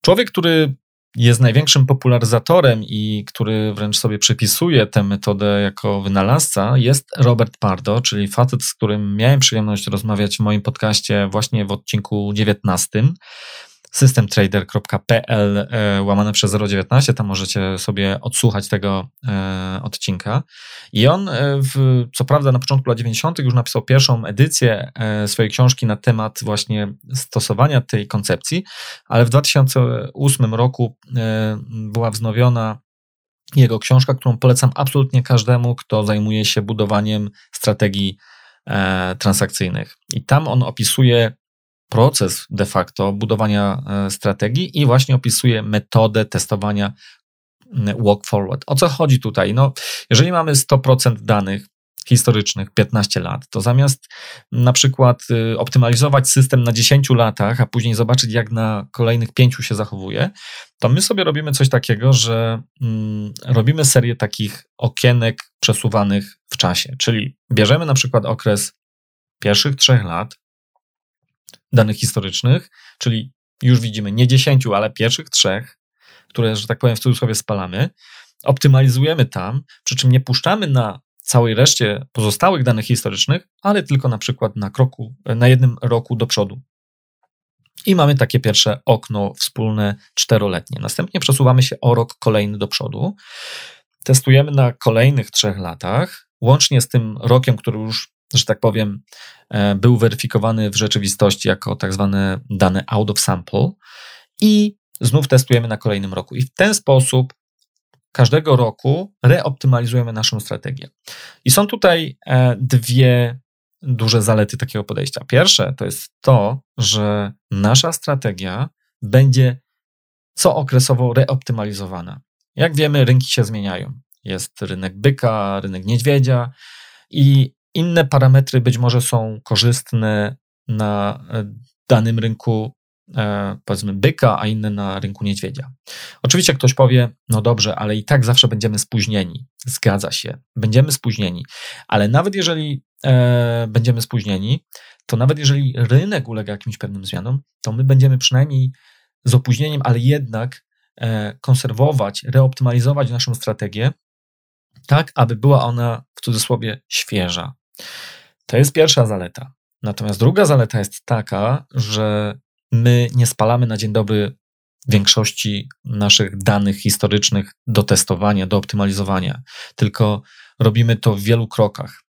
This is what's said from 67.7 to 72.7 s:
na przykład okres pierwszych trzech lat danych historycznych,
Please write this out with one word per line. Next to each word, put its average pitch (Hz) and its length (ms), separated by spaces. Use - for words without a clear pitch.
na 143 80
przykład 123 300
okres 101 480
pierwszych 104 340
trzech 120 280
lat 90 380
danych 107 240
historycznych, 110 760